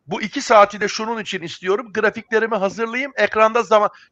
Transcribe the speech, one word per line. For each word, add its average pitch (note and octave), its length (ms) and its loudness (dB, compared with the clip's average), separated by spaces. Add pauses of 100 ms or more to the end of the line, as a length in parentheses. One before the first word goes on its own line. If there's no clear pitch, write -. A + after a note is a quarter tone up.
Bu G3+ 140 -6
iki A3 200 -8
saati G#3 400 4
de G#3 60 -2
şunun A3 340 -6
için F#3 200 -8
istiyorum, F#3+ 520 -6
grafiklerimi A3 600 -2
hazırlayayım, A3+ 600 -4
ekranda A3 480 2
zaman, G#3 260 4 (220)